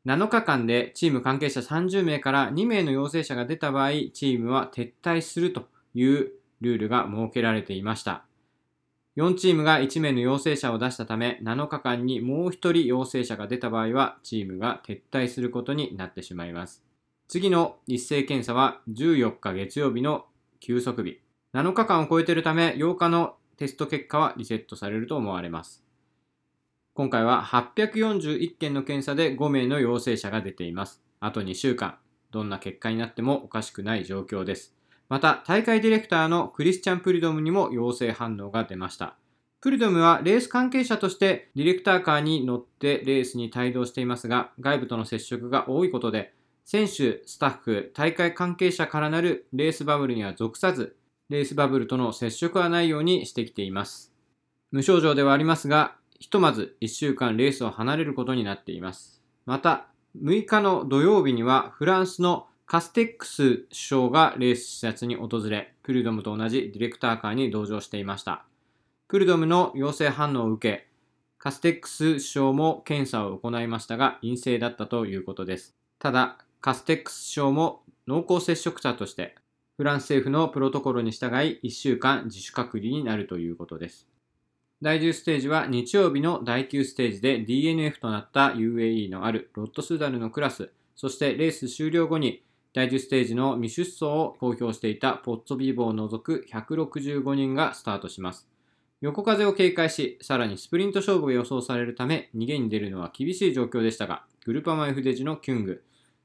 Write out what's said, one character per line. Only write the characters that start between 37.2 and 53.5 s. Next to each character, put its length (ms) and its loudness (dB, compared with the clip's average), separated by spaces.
ム 80 0
に 100 0
も 220 2
陽 180 0
性 220 0
反 260 -6
応 120 -10
が 120 0
出 140 -10
ま 120 -6
し 60 -16
た。 220 -10
プ 120 0
リ 60 4
ド 140 4
ム 80 4
は 240 6
レ 140 4
ー 20 4
ス 80 -2
関 220 0
係 160 2
者 120 0
と 120 0
し 80 -8
て 380 2
デ 80 0
ィ 20 4
レ 100 6
ク 80 -6
タ 120 6
ー 60 2
カ 140 2
ー 60 4
に 240 0
乗 120 0
っ 80 -10
て 380 -2
レ 160 2
ー 60 2
ス 100 -6
に 180 -4
帯 200 0
同 120 0
し 60 -6
て 80 -6
い 60 0
ま 100 -2
す 140 -6
が、 320 0
外 180 2
部 80 -4
と 80 -4
の 80 -2
接 160 -4
触 300 -8
が 180 0
多 160 0
い 80 2
こ 80 -2
と 100 -2
で、 240 -4
選 180 2
手、 380 0
ス 140 -16
タ 80 2
ッ 140 -4
フ、 320 -2
大 200 0
会 200 2
関 240 -2
係 160 2
者 140 0
か 120 -2
ら 100 0
な 120 0
る 320 0
レ 160 2
ー 20 2
ス 140 -6
バ 120 4
ブ 100 0
ル 80 0
に 100 -2
は 80 -6
属 260 -4
さ 140 2
ず、 240 -6
レ 140 -2
ー 20 -4
ス 100 -8
バ 140 4
ブ 100 2
ル 80 -2
と 80 -4
の 160 0
接 180 -4
触 300 -2
は 80 2
な 140 2
い 80 4
よ 100 0
う 40 -2
に 220 2
し 60 -12
て 140 -4
き 80 -14